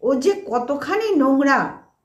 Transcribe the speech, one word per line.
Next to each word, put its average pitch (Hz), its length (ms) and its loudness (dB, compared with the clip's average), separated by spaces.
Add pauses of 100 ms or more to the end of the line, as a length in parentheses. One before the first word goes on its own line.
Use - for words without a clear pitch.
ও 262 140 0
যে 370 320 0
কতখানি 285 680 -2
নোংরা। 269 640 2 (280)